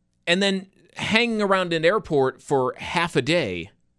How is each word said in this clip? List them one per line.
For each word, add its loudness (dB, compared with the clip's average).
and 2
then 0
hanging 0
around 0
an 0
airport 2
for 0
half -4
a 4
day -2